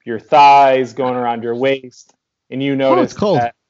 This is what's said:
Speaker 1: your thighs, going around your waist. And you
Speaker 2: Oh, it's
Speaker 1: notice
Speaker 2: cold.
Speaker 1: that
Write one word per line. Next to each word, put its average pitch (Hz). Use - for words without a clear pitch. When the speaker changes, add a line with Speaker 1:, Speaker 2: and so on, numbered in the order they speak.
Speaker 1:
your 113
thighs, 139
going 127
around 120
your 117
waist. 131
And 131
you 139
Speaker 2:
Oh, -
it's 135
Speaker 1:
notice 135
Speaker 2:
cold. 202
Speaker 1:
that 117